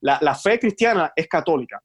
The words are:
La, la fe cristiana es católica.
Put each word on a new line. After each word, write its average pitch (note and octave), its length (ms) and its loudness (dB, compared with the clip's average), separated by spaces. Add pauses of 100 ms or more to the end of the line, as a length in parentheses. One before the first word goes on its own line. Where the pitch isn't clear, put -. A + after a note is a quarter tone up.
La, C3+ 200 0
la C#3+ 140 2
fe A3+ 260 0
cristiana G#3 560 0
es D#3+ 100 -2
católica. C#3+ 580 -2